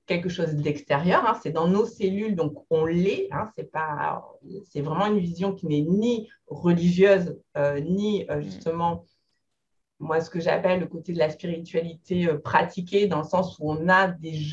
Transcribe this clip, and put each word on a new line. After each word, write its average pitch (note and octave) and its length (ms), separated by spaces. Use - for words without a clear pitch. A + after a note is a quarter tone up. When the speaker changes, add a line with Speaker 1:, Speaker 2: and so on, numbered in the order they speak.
Speaker 1:
quelque F3 240
chose E3 240
d'extérieur, D3+ 720
hein, A3 140
c'est - 100
dans E3 160
nos G3+ 180
cellules, G#3 500
donc D3+ 340
on D#3+ 160
l'est, F3 460
hein, G3+ 260
c'est - 140
pas, D3+ 520
c'est C#3+ 120
vraiment D#3+ 260
une G#3+ 120
vision F3 320
qui F#3 140
n'est D3 160
ni G#3+ 480
religieuse, F3 960
euh, C#3+ 220
ni, G3 500
euh, D3 80
Speaker 2:
Mm. D3 60
Speaker 1:
justement, E3+ 600
moi, D#3 240
ce E3+ 80
que F3 100
j'appelle F3 420
le E3 60
côté E3+ 260
de E3+ 40
la D3+ 140
spiritualité, E3+ 960
euh, D3+ 100
pratiquée, F3+ 680
dans D#3 120
le D#3 80
sens F#3 320
où D3+ 120
on D#3+ 180
a F#3 200
des, D#3+ 280